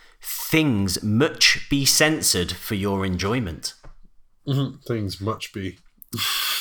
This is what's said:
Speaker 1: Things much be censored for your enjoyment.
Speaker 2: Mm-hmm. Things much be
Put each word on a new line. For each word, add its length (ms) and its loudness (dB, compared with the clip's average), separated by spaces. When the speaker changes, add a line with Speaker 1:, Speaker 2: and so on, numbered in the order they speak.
Speaker 1:
Things 800 0
much 640 2
be 140 2
censored 720 2
for 220 -4
your 300 0
enjoyment. 680 -2
Speaker 2:
Mm-hmm. 300 0
Things 320 -4
much 320 -6
be 260 -8